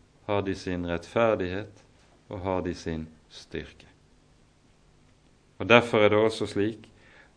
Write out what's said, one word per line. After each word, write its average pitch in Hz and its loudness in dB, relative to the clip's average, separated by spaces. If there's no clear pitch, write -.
har 101 -2
de 95 -4
sin 90 -8
rettferdighet 95 -2
og 98 -10
har 92 -2
de 87 -6
sin 80 -8
styrke. - -16
Og 95 -2
derfor 113 6
er 104 6
det 104 4
også 110 0
slik 107 -4